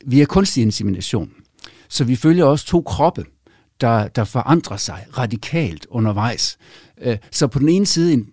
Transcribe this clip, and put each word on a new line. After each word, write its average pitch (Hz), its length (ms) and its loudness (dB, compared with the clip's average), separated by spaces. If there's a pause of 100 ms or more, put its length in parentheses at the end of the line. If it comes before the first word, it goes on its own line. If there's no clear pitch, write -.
via 135 200 6
kunstig 185 360 0
insemination. - 720 -2 (580)
Så - 140 -2
vi 123 120 2
følger 160 300 4
også 143 200 2
to 175 160 2
kroppe, 139 440 -2 (560)
der, 113 260 2
der - 160 -4
forandrer 131 540 -2
sig - 280 -10 (120)
radikalt 117 720 -6
undervejs. 110 680 -2 (440)
Øh, 117 160 -2 (140)
så 147 160 0
på 127 120 -4
den 143 100 4
ene 190 160 4
side 165 280 2
en 117 200 0